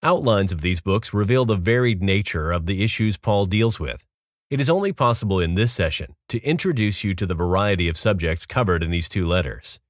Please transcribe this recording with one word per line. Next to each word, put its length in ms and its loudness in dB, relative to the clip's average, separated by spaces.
Outlines 500 2
of 80 -6
these 200 0
books 340 -2
reveal 300 2
the 120 2
varied 460 2
nature 500 0
of 140 -2
the 180 0
issues 320 0
Paul 300 0
deals 340 0
with. 240 -8
It 100 -2
is 100 0
only 220 2
possible 480 0
in 160 0
this 160 2
session 420 -2
to 140 -4
introduce 600 0
you 120 0
to 120 -4
the 80 -2
variety 540 2
of 80 -4
subjects 500 -2
covered 380 0
in 80 -2
these 160 -2
two 180 -2
letters. 640 -4